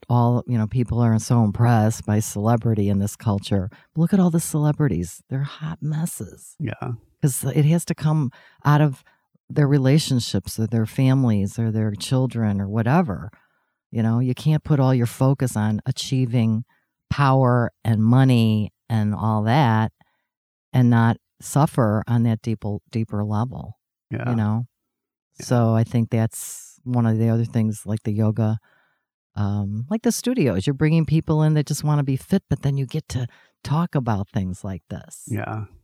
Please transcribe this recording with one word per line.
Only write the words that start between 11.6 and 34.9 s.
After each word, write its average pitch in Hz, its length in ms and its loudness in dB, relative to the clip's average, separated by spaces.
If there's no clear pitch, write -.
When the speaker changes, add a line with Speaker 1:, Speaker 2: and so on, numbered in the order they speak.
Speaker 1:
their 110 180 0
children 113 680 -2
or 98 80 -6
whatever. 113 640 0
You 117 100 -2
know, 113 180 2
you 127 140 0
can't 156 300 0
put 151 160 0
all 131 160 4
your 120 120 2
focus 131 500 0
on 107 280 0
achieving 117 800 -2
power 131 640 2
and 110 180 2
money 113 720 4
and 107 260 -2
all 107 300 -2
that 113 480 2
and 127 180 4
not 117 280 4
suffer 123 680 0
on 117 160 2
that 113 180 0
deeper, 104 360 -6
deeper 107 340 -4
level, 107 520 -6
Speaker 2:
Yeah. 113 200 -6
Speaker 1:
you 117 80 -2
know? 110 300 -2
Speaker 2:
Yeah. - 100 -16
Speaker 1:
So 117 280 2
I 113 80 2
think 113 280 -2
that's - 720 -6
one 123 200 0
of 110 120 2
the 113 100 2
other 113 160 2
things, 110 420 -2
like 107 180 -4
the 107 100 -4
yoga, 110 440 0
um, 104 540 -4
like 220 120 -4
the 233 100 0
studios. 143 560 -2
You're 143 60 0
bringing 156 320 2
people 156 380 0
in 156 100 2
that 151 120 0
just - 180 -6
wanna 147 200 0
be 135 140 -2
fit, - 320 -2
but - 120 -4
then 139 160 -2
you 135 80 -2
get 156 240 -8
to 127 180 -6
talk 160 320 -2
about 113 340 -2
things 92 340 -6
like 95 260 -10
this. - 380 -16